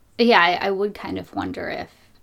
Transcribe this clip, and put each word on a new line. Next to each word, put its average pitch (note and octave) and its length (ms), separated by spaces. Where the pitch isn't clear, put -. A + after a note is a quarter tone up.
yeah, A#3 220
I, F3 260
I G3 60
would G3+ 220
kind F#3 220
of F#3 160
wonder F3+ 380
if - 200